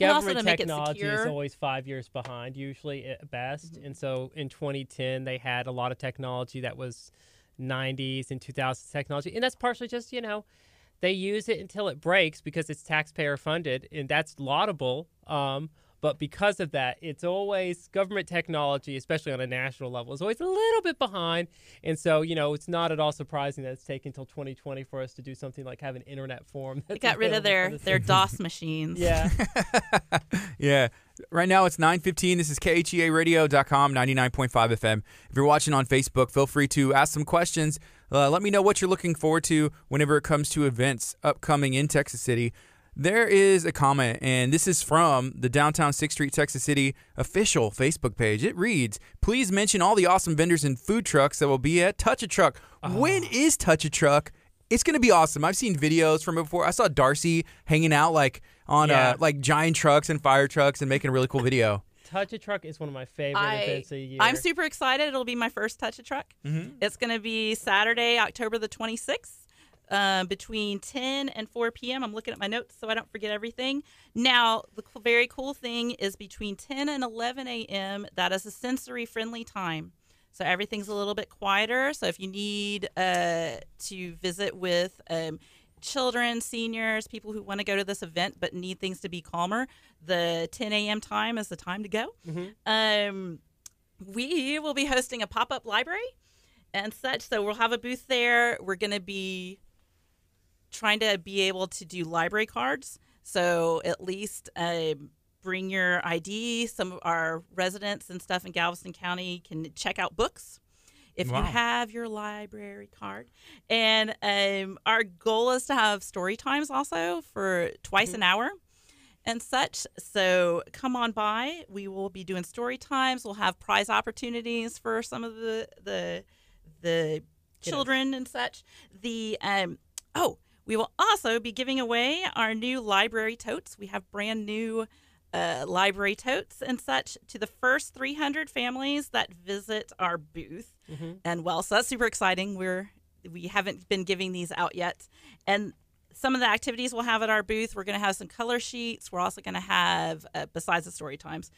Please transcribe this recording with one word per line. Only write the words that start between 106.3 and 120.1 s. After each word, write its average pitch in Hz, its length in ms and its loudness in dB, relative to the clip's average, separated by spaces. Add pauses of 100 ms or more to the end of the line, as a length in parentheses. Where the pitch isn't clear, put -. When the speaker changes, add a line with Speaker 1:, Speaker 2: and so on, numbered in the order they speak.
Speaker 1:
Some 185 240 -6
of 180 120 -14
our 165 400 -2 (120)
residents 190 540 -4
and 180 140 -12
stuff 180 240 -4
in 180 60 -14
Galveston 175 420 -4
County 180 520 -6
can 160 280 -10
check - 240 -4
out 170 180 -4
books - 420 -4 (560)
if 135 160 -4
Speaker 3:
Wow. 127 100 0
Speaker 1:
you - 40 0
have 240 480 -2
your 233 160 -8
library 208 800 -12
card. 208 420 -14 (380)
And, 220 540 2
um, 196 640 0
our 226 180 4
goal 220 460 0
is 254 160 0
to 277 80 0
have 214 280 2
story 185 360 -4
times 285 320 -2
also 330 500 -4
for 190 500 -2 (120)
twice 196 260 2
Speaker 2:
Mm-hmm. 180 80 -6
Speaker 1:
an 214 60 -4
hour 208 280 4 (760)
and 233 160 -4
such. - 440 -2 (120)
So 180 640 2 (100)